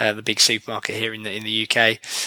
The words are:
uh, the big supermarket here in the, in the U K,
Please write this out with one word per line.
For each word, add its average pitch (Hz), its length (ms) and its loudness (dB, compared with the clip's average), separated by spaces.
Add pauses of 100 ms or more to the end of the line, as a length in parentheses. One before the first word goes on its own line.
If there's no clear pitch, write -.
uh, 107 120 2
the 107 100 -8
big 107 180 0
supermarket 107 560 0
here 110 180 -4
in 110 80 -10
the, 104 100 -6
in 107 120 -6
the 110 60 -6
U 110 160 0
K, 113 320 4 (280)